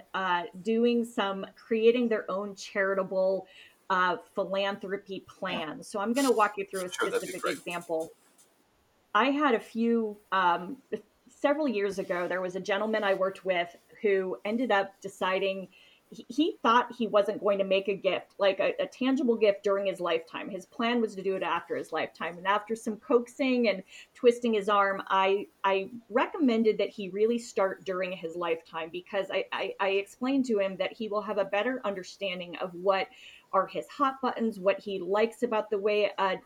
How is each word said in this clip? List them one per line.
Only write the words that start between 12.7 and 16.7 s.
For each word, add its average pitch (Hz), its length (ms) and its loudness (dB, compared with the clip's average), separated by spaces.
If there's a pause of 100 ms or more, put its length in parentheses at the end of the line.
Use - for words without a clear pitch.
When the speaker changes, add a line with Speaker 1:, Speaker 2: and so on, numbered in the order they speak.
Speaker 1:
I 196 100 2
worked 190 300 -2
with 180 300 0 (280)
who 190 420 0
ended 226 280 0
up 196 280 0
deciding 190 680 -4 (420)
he, - 180 -18
he 302 340 0
thought 240 340 4